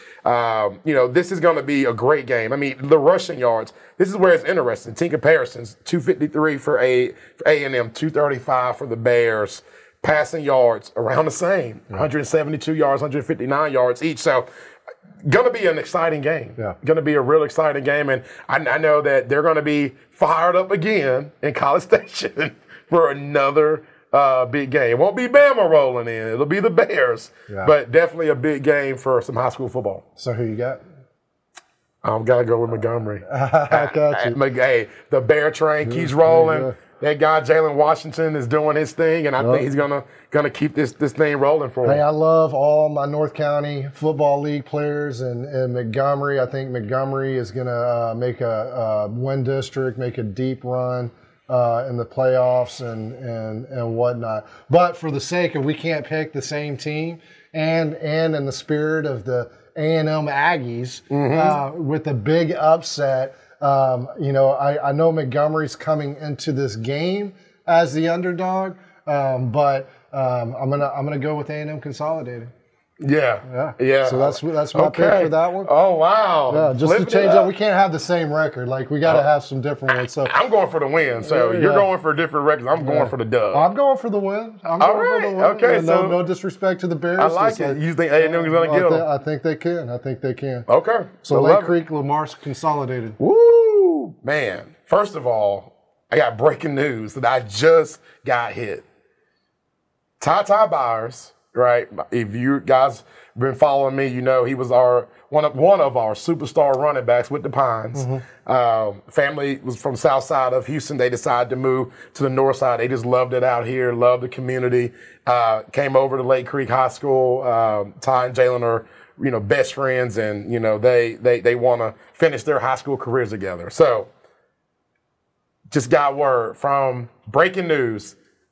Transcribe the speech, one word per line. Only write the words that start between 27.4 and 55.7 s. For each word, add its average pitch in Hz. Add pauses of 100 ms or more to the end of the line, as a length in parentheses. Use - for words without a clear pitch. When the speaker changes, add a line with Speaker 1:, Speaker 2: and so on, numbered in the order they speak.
Speaker 2:
Yeah. 95
Speaker 1:
But 143
definitely 165
a 139
big 143
game 139
for 123
some 120
high 123
school 127
football. 104 (120)
Speaker 2:
So -
who 117
you 110
got? 123 (1200)
Speaker 1:
I'm 110
gotta 123
go 113
with 117
Montgomery. 110
Speaker 2:
<laughs> 113
I 143
got 147
you. 120
Speaker 1:
Hey, 135
hey, 123 (220)
the 127
Bear 151
train 151
Speaker 2:
Yeah, 120
Speaker 1:
keeps 165
Speaker 2:
yeah, 139
Speaker 1:
rolling. 160
Speaker 2:
yeah. 127 (300)
Speaker 1:
That 147
guy, 156
Jalen 151
Washington, 156
is 127
doing 151
his 151
thing, 160
and 139
I 131
Speaker 2:
Yep. 120
Speaker 1:
think 131
he's 139
gonna, 143 (260)
gonna 147
keep 147
this, 151
this 143
thing 147
rolling 143
for 127
Speaker 2:
Hey, 135
Speaker 1:
him. 147
Speaker 2:
I 151
love 160
all 151
my 143
North 147
County 147
Football 143
League 147
players 147
and, 123
and 131
Montgomery. 135
I 127
think 135
Montgomery 131
is 113
gonna, 123
uh, 120
make 123
a, 110
a -
win 131
district, 131
make 123
a 120
deep 127
run, 127 (380)
uh, 123
in 123
the 117
playoffs 127
and, 113
and, 113
and 117
whatnot. 117 (220)
But 175
for 160
the 139
sake 175
of 139
we 151